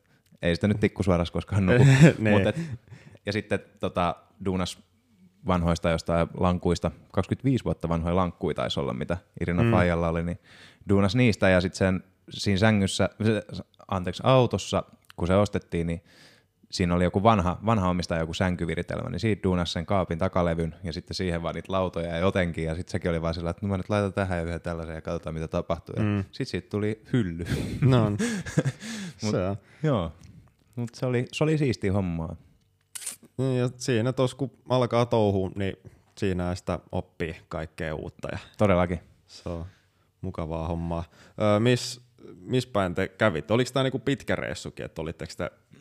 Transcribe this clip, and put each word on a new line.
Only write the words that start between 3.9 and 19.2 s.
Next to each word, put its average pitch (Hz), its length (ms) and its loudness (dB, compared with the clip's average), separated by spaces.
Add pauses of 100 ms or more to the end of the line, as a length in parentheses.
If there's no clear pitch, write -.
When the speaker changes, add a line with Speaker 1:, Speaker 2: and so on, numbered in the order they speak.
Speaker 1:
duunas 92 340 -4 (680)
vanhoista 85 420 2
jostain 82 380 0 (100)
lankkuista, 87 540 0 (200)
kaksikymmentäviisi 110 540 -2
vuotta 82 240 -2
vanhoja 85 260 0
lankkuja 87 400 0
taisi - 240 -4
olla, 65 140 -2
mitä 73 240 -4 (240)
Irina 85 220 0
Speaker 2:
Mm. 117 80 2
Speaker 1:
Faijalla 87 380 2
oli, 82 140 -2
niin 85 160 -6 (500)
duunas 98 260 4
niistä 113 340 4
ja 92 120 6
sit 90 120 0
sen 92 300 0 (260)
siinä - 280 0
sängyssä, 101 520 2 (140)
se, 107 180 2 (460)
anteeksi, 90 380 -4
autossa, 113 580 2 (320)
kun 85 120 -2
se 92 80 4
ostettiin, 92 520 0
niin 85 160 -4 (680)
siinä 87 240 2
oli 90 80 4
joku 95 200 2
vanha, 98 420 4
vanha 104 240 2
omistaja, 90 320 -2
joku 80 120 -6
sänkyviritelmä, 82 760 -2
niin 87 100 -6
siitä 107 240 -2